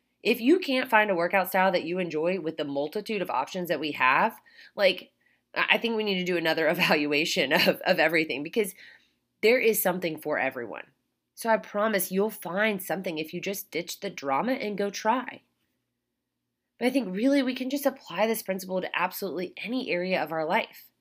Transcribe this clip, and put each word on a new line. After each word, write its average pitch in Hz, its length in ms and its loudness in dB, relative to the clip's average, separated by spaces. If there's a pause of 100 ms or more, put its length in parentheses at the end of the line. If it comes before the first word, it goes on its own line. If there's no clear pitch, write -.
(220)
if 208 160 2
you 285 200 6
can't 254 320 -2
find 214 200 6
a 196 40 4
workout 175 340 2
style 190 240 4
that 180 120 0
you 170 140 -4
enjoy 175 420 -2
with 156 180 -6
the 151 60 -2
multitude 151 580 -4
of - 80 -6
options 160 400 -4
that 156 100 0
we 151 120 -4
have, 147 420 4 (420)
like, 190 360 2 (420)
I, - 160 2
I 208 80 6
think 226 180 -2
we 214 80 0
need 196 140 0
to 180 120 -2
do 180 60 2
another 160 320 2
<laughs> - 0 -
evaluation 156 840 2
of, 185 320 4
of 180 120 2
everything 156 440 2
because 185 320 -2 (680)
there 233 180 4
is 220 240 2
something 175 360 -2
for 143 200 -2
everyone. 120 460 -6 (500)
So - 140 -6
I 220 80 6
promise 208 560 -2
you'll 196 160 2
find 202 540 -2
something 170 340 -4
if 156 160 -6
you 180 80 -6
just 202 300 -8
ditch 175 300 -6
the 202 100 -6
drama 160 420 -2
and 208 240 -6
go 202 140 -2
try. 240 500 -2 (1400)
But 240 100 2
I - 20 2
think 226 260 -2
really 269 260 4
we 254 120 -2
can 254 160 -6
just 285 160 -2
apply 214 400 -2
this 226 160 -2
principle 185 400 -4
to - 120 -6
absolutely 175 600 -4
any 240 340 -6
area 175 320 0
of 156 100 -6
our 160 120 -2
life. - 400 -2 (160)